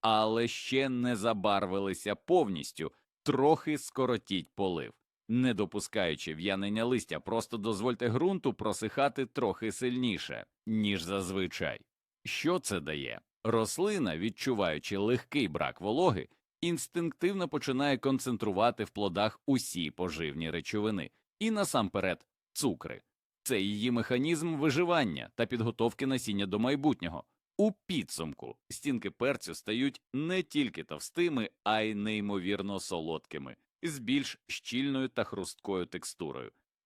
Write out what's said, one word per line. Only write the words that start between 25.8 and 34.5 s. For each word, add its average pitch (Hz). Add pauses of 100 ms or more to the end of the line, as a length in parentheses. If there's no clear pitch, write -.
насіння 113
до 98
майбутнього. 127 (340)
У 208
підсумку 82 (120)
стінки 110
перцю 120
стають 127 (120)
не 170
тільки 127
товстими, 131 (140)
а 110
й 110
неймовірно 101
солодкими, 78 (280)
з 156
більш 127 (100)
щільною 131